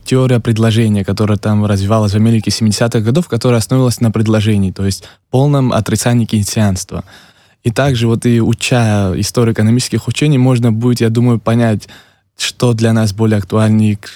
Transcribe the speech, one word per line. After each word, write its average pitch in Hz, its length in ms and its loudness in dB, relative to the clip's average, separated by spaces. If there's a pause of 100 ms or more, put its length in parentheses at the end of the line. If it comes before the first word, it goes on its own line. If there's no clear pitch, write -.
теория 127 340 2
предложения, 110 640 0
которая 104 320 -2
там 107 280 0
развивалась 101 480 0
в - 20 -2
Америке 110 360 2
семидесятых 113 520 0
годов, 135 240 0
которая 120 320 0
основывалась 127 420 0
на 117 100 2
предложении, 107 600 0
то 98 140 -6
есть - 180 -4 (260)
полном 135 420 2
отрицании 117 540 0
кейнсианства. 101 800 -2 (600)
И 123 80 -2
также 127 360 0
вот 113 180 0
и 117 160 2
уча 110 800 0
историю 113 340 0
экономических 113 540 0
учений, 147 320 0
можно 123 320 2
будет, 117 300 0
я 113 80 2
думаю, 120 300 0
понять, 113 480 0 (500)
что - 360 -2
для 113 200 0
нас 110 200 0
более 110 240 0
актуальнее, 107 600 0
к-, - 180 -20